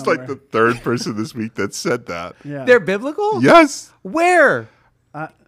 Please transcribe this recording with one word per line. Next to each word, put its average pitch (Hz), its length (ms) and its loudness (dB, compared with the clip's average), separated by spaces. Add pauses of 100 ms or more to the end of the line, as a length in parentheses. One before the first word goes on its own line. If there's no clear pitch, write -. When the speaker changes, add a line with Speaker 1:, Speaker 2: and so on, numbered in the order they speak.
Speaker 1:
like, 170 120 0
Speaker 2:
somewhere. 127 80 -12
Speaker 1:
the 135 100 -8
third 117 460 0
person 120 340 -4
this 110 180 -8
week 113 200 -8
that - 200 -6
said 120 320 -6
that. 87 280 -10 (100)
Speaker 2:
Yeah. 143 200 -12
Speaker 3:
They're 247 160 4
biblical? 285 600 -4
Speaker 1:
Yes. 294 500 4 (100)
Speaker 3:
Where? 262 680 2 (460)
Speaker 2:
Uh, 156 140 -12 (200)